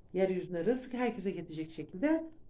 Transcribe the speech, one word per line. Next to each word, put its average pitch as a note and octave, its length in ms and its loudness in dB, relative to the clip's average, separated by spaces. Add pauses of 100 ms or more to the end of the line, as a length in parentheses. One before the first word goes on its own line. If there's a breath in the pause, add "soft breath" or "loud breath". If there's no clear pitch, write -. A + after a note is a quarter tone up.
(140)
Yeryüzüne F3+ 520 2
rızık B3+ 280 2
herkese G#3+ 380 0
yetecek D#3+ 400 -6
şekilde D4 580 0 (200)